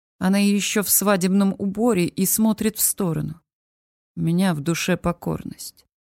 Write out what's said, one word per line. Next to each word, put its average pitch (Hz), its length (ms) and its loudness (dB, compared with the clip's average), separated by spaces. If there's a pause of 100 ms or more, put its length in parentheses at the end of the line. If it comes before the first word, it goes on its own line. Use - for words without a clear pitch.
(180)
Она 190 200 2
ещё 202 440 2
в 190 80 -4
свадебном 196 680 2
уборе 202 480 0
и 190 200 -2
смотрит 220 500 0
в - 60 -6
сторону. 156 580 -4 (760)
У 170 40 -6
меня 170 340 2
в 147 60 -4
душе 165 360 0
покорность. - 880 -8 (280)